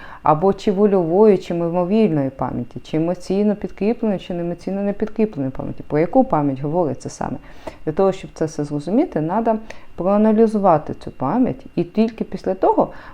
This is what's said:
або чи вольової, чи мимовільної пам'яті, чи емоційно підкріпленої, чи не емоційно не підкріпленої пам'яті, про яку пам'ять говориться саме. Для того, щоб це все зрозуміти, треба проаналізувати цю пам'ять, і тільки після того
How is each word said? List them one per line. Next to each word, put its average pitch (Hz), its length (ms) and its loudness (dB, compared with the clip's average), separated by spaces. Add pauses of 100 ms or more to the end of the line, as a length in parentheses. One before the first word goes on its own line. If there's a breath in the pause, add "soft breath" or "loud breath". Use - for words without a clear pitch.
(220 loud breath)
або 156 300 4
чи 202 200 0
вольової, 190 680 4
чи 185 160 -6
мимовільної 170 760 2
пам'яті, 127 500 -6
чи - 160 -6
емоційно 190 600 0
підкріпленої, 208 640 -2
чи - 140 -8
не 170 60 -4
емоційно 180 420 -6
не 202 100 0
підкріпленої 208 580 -2
пам'яті, - 360 -8
про 151 120 0
яку 180 260 4
пам'ять 143 360 0
говориться 147 480 -2
саме. - 280 -6 (480 loud breath)
Для 156 80 -2
того, 190 200 2
щоб 165 220 -12
це 160 100 -4
все 151 200 -4
зрозуміти, 156 560 -2
треба 220 380 0 (380 loud breath)
проаналізувати 202 1000 4
цю - 160 -12
пам'ять, 151 560 -2 (100)
і 175 80 0
тільки 220 400 -2
після 190 300 -4
того 349 340 2 (260 loud breath)